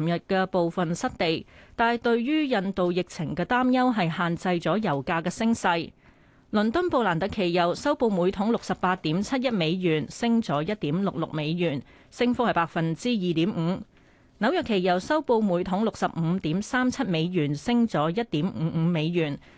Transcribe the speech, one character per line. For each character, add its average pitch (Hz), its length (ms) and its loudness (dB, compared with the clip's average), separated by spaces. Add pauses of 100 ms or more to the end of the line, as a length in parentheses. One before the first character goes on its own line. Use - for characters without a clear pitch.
日 170 220 0
嘅 190 180 2
部 175 240 0
分 170 240 -2
失 254 240 -4
地， 165 300 -2 (280)
但 233 200 2
係 - 20 -6
對 233 240 2
於 302 240 0
印 196 280 0
度 180 180 0
疫 180 140 0
情 147 280 -6
嘅 175 120 -4
擔 254 240 2
憂 254 220 4
係 170 240 0
限 170 220 0
制 175 320 0
咗 180 80 2
油 147 260 0
價 165 200 -2
嘅 180 80 -2
升 226 240 0
勢。 170 340 0 (640)
倫 214 180 2
敦 349 220 0
布 285 80 2
蘭 180 180 2
特 180 120 -2
期 180 240 0
油 175 200 2
收 294 220 0
報 226 160 0
每 180 180 2
桶 196 220 0
六 214 100 2
十 - 140 -4
八 185 220 0
點 170 260 0
七 269 140 -2
一 254 120 0
美 175 240 2
元， 165 380 0
升 233 280 2
咗 147 220 0
一 208 140 -2
點 165 260 -2
六 196 120 0
六 160 200 -4
美 156 200 -2
元， 170 280 0 (300)
升 247 200 0
幅 240 120 0
係 226 100 2
百 170 140 2
分 165 260 -2
之 247 160 -4
二 180 240 0
點 160 160 2
五。 170 320 -2 (560)
紐 220 140 2
約 349 120 0
期 202 200 0
油 180 160 4
收 302 220 0
報 226 180 2
每 185 240 2
桶 190 220 0
六 208 100 -2
十 190 120 -2
五 170 320 0
點 170 220 -2
三 254 300 0
七 254 140 -4
美 160 180 0
元， 160 320 0
升 240 320 2
咗 156 220 0
一 196 120 -2
點 175 240 -2
五 165 220 -2
五 165 120 -2
美 160 280 2
元， 160 320 -2 (180)